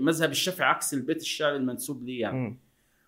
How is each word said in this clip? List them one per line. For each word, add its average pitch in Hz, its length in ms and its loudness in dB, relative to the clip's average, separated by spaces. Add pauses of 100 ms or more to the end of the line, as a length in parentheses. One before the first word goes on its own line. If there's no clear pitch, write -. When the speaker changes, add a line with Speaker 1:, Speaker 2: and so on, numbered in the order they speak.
Speaker 1:
مذهب 156 300 4
الشافعي، 139 380 2
عكس - 260 2
البيت 151 260 -2
الشعر 147 360 -2
المنسوب 127 480 -4
ليه، 123 160 -6
يعني. 110 180 0
Speaker 2:
مم. 127 200 -4 (500)